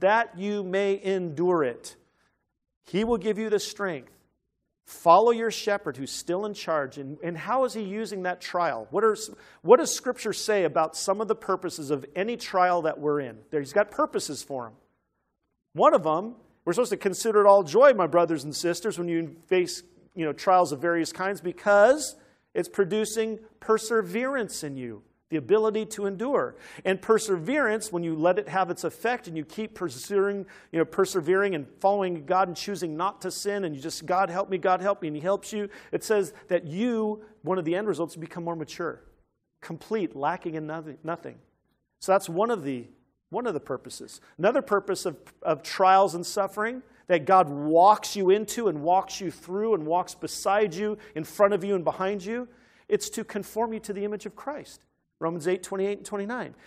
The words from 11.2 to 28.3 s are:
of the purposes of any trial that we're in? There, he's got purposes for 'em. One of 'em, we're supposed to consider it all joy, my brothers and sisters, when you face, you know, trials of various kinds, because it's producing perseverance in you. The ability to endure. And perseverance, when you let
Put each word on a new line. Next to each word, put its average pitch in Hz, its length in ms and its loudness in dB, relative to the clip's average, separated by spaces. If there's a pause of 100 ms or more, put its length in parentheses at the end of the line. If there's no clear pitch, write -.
of 214 80 -4
the 214 60 2
purposes 180 560 -6
of 135 140 -2 (120)
any 220 200 -4
trial 180 460 2
that 156 160 -2
we're 147 220 0
in? 117 180 -8 (120)
There, 147 100 -2
he's 135 120 -10
got 208 200 2
purposes 214 500 -4
for 127 240 -10
'em. 110 80 -18 (1000)
One 262 200 6
of 185 100 4
'em, 180 300 0 (300)
we're 170 80 0
supposed 233 180 0
to 190 60 -2
consider 208 440 2
it 202 60 8
all 196 160 10
joy, 226 320 8
my 180 140 2
brothers 165 340 2
and 143 120 -8
sisters, 170 420 -4
when 175 120 -4
you 165 280 -4 (100)
face, 180 360 0 (320)
you 165 100 -4
know, 147 80 -2
trials 180 380 4
of 143 80 -4
various 170 340 0
kinds, 190 280 -6
because 208 720 4 (400)
it's 175 140 -4
producing 214 720 -2 (180)
perseverance 220 1040 -2
in 139 140 -8
you. 117 260 -10 (280)
The 160 80 -2
ability 214 480 2
to 202 200 -6
endure. 196 480 -2 (300)
And 190 180 0
perseverance, 220 880 0
when 170 140 -4
you 165 100 -2
let 175 240 2